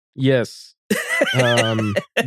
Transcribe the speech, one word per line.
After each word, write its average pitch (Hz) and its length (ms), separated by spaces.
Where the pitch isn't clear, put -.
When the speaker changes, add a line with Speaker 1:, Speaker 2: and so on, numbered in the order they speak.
Speaker 1:
Yes. 131 600
Speaker 2:
<laughs> - 40
Speaker 1:
Um, 113 580